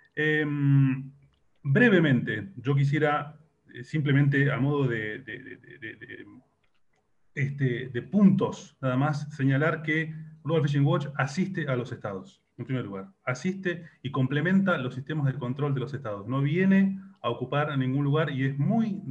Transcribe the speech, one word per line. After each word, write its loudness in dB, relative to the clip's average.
Em, 2
brevemente, 4
yo -2
quisiera, 0
eh, -14
simplemente 2
a -2
modo 0
de, -4
de, -14
de, -18
de, -20
de, -16
este, -4
de -6
puntos, 2
nada 0
más, -2
señalar 0
que -2
Global 0
Fishing 2
Watch 0
asiste -2
a 0
los -4
estados, -12
en -10
primer -4
lugar. -10
Asiste -4
y -8
complementa 2
los -6
sistemas -2
de -6
control -2
de -2
los -6
estados. -8
No -2
viene 4
a -2
ocupar -2
ningún 0
lugar 2
y -2
es -2
muy 0